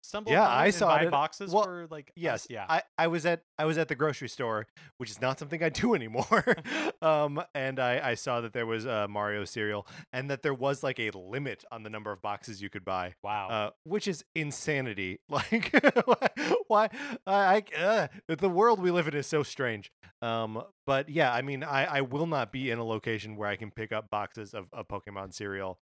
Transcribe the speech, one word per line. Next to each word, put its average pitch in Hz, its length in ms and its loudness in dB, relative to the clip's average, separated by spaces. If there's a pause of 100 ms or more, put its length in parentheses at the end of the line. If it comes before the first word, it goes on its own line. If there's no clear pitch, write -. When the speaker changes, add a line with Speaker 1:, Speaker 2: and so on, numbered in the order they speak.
Speaker 1:
stumble 214 280 -2
Speaker 2:
Yeah, 220 140 8
Speaker 1:
upon 123 120 4
Speaker 2:
I 143 40 6
Speaker 1:
it 170 40 6
and 208 80 6
Speaker 2:
saw 196 140 4 (100)
Speaker 1:
buy 156 60 4
Speaker 2:
it. 170 60 2
Speaker 1:
boxes 165 420 0
Speaker 2:
Well, 208 120 6
Speaker 1:
for, 175 260 -8
like, 151 180 -14
us? - 80 -20
Speaker 2:
yes, 151 340 -2
Speaker 1:
Yeah. 107 180 -8
Speaker 2:
I, 165 140 2 (160)
I 165 80 4
was 165 180 0
at, 170 180 2 (160)
I 151 80 0
was 160 120 2
at 160 100 2
the 156 60 -2
grocery 139 340 -2
store, 110 380 -4 (320)
which 117 120 -8
is 98 100 -14
not 131 180 0
something 151 240 -6
I 165 60 2
do 226 260 2
<laughs> - 20 4
anymore. 120 300 -2 (340)
Speaker 1:
<laughs> 147 40 -18 (380)
Speaker 2:
Um, 151 400 2 (100)
and 131 280 -4
I, 127 300 2
I 117 40 2
saw 120 280 -2
that 113 100 -8
there 120 120 -2
was 113 200 -2
a 107 240 0
Mario 104 360 -2
cereal 104 440 -4 (240)
and 131 180 -6
that 139 140 -4
there 143 100 2
was, 139 300 -2
like, 131 160 -2
a 110 100 0
limit 101 640 -8
on 113 100 -10
the 107 80 -12
number 104 220 -8
of 95 100 -10
boxes 101 400 -8
you 101 80 -10
could 95 140 -12
buy. 90 300 -4 (100)
Speaker 1:
Wow. 104 240 -4
Speaker 2:
Uh, 107 220 -2 (120)
which 196 240 -4
is 175 180 -6 (120)
insanity. 131 880 -4
<laughs> - 40 -20
Like, 180 440 0 (340)
why, 254 220 4 (400)
why, 220 200 4 (380)
I, 202 380 6 (120)
I, 156 60 -2
uh, 190 260 4 (200)
the 160 200 0
world 208 320 6
we 180 120 4
live 175 160 2
in 156 80 -4
is 139 100 -2
so 151 160 2
strange. 117 480 -4 (300)
Um, 113 420 -2 (240)
but 139 220 2
yeah, 143 260 2
I 123 80 0
mean, 139 220 -6
I, 139 220 2
I 147 160 0
will 139 240 -2
not 139 260 -2
be 131 180 -2
in 117 80 0
a 117 60 -4
location 110 500 -4
where 104 140 -4
I 101 80 -2
can 104 160 -12
pick 110 180 -10
up 107 180 -4
boxes 104 460 -6
of, 98 180 -10
of 110 140 -10
Pokemon 98 480 -10
cereal. 98 460 -6 (100)